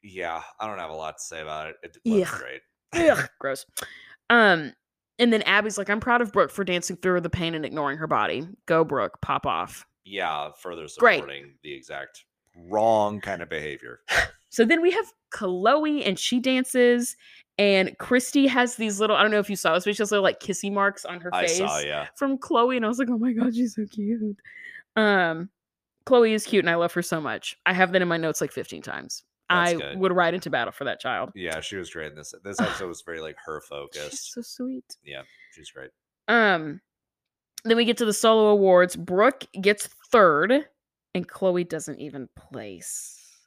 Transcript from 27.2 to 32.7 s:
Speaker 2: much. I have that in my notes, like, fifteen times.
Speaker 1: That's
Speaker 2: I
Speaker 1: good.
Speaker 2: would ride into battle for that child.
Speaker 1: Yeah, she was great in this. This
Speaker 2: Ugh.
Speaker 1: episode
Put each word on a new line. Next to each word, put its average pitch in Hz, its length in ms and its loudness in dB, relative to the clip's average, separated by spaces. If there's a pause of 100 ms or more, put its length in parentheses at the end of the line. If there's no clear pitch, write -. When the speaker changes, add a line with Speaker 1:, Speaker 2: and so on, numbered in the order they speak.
Speaker 2:
much. 117 360 -8 (100)
I 175 60 2
have 185 180 4
that 185 120 2
in 175 40 0
my 170 100 0
notes, 160 240 -2
like, 151 120 -4
fifteen - 280 -10
times. - 440 -12 (260)
Speaker 1:
That's 175 220 2
Speaker 2:
I - 20 0
Speaker 1:
good. 151 240 -6
Speaker 2:
would 185 140 2
ride 175 220 2
into 175 160 -8
battle 120 200 -2
for - 140 -12
that 117 160 -6
child. 117 340 -6
Speaker 1:
Yeah, 82 260 -6
she 101 140 -12
was 90 160 -8
great 78 220 -10
in - 20 -20
this. 76 180 -18 (120)
This 98 160 -8
Speaker 2:
Ugh. 101 80 0
Speaker 1:
episode 92 180 -8